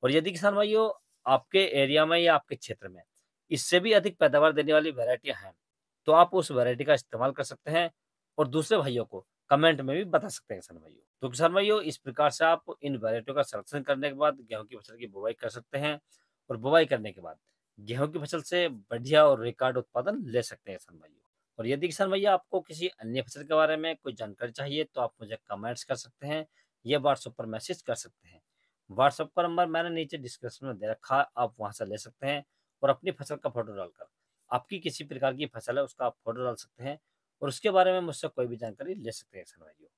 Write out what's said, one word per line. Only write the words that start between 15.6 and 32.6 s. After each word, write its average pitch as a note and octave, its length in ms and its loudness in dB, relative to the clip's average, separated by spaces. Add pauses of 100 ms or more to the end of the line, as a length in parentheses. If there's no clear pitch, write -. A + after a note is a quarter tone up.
हैं D3 200 -4 (520)
और B2+ 80 -6
बुवाई D3 280 4
करने G#2+ 260 -4
के F#2 80 -20
बाद D#2+ 180 -16 (400)
गेहूं A#2 300 -4
की D#3+ 100 -8
फसल D3+ 240 -6
से F3 260 0
बढ़िया B2+ 580 4
और C3 160 4
रिकॉर्ड B2 340 -2
उत्पादन D3 500 -4
ले A#2+ 160 0
सकते - 280 -12
हैं F#2 80 -12
किसान E2 200 -20
भाइयों। - 200 -20 (400)
और A2+ 80 -6
यदि C#3+ 200 -2
किसान F#3+ 240 -2
भैया G3 240 2
आपको F#3 260 -2
किसी E3 300 -8
अन्य A2+ 320 -6
फसल C#3+ 220 -12
के D3+ 100 -2
बारे D#3 220 4
में D#3+ 200 -4
कोई C3+ 160 -10
जानकारी A2+ 400 -10
चाहिए C#3+ 320 -4
तो C#3+ 160 -8
आप A#2 200 -2
मुझे A2 180 -12
कमेंट्स A2 460 -10
कर C3+ 100 -4
सकते B2 320 -14
हैं D#3 200 -6 (380)
या C#3 140 0
WhatsApp C3 360 -2
पर A#2 120 -10
मैसेज A2 360 -10
कर B2 120 -4
सकते - 340 -18
हैं। - 120 -20 (500)
WhatsApp C#3 460 2
का F3 60 2
नंबर E3+ 240 2
मैंने E3 240 -2
नीचे E3 280 -6
डिस्क्रिप्शन B2 480 -14
में A#2+ 120 -8
दे G#2 120 -6
रखा C3 280 -2
है, C#3+ 80 2 (100)
आप A#2+ 240 -2
वहां G2+ 120 -6
से A2+ 120 -8
ले G#2 140 -8
सकते - 280 -12
हैं C#3+ 180 -4 (380)